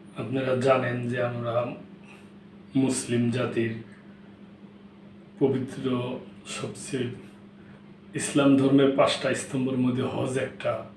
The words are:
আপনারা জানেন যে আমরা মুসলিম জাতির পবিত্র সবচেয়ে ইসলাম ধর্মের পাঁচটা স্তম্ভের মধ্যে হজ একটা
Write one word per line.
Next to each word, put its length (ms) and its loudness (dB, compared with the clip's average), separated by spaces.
আপনারা 380 0
জানেন 520 2
যে 160 -2
আমরা 520 -2
মুসলিম 560 2
জাতির 420 0
পবিত্র 720 0
সবচেয়ে 560 -6
ইসলাম 420 4
ধর্মের 400 6
পাঁচটা 360 2
স্তম্ভের 440 -4
মধ্যে 260 0
হজ 340 -2
একটা 480 -4